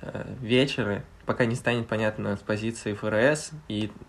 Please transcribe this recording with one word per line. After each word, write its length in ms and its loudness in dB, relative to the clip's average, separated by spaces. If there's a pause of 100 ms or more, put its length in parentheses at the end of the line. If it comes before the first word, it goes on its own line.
э, 220 -8 (180)
вечера, 640 2 (220)
пока 200 2
не 100 0
станет 320 0
понятно 500 0
с 20 -14
позиции 540 -2
Ф 100 -6
Р 120 0
С, 360 4 (160)
и 220 -2 (200)